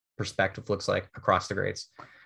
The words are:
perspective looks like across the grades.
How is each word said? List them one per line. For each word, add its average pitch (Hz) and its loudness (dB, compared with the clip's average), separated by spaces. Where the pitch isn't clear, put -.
perspective - -2
looks 98 -2
like 98 0
across - 2
the 101 -4
grades. 98 -4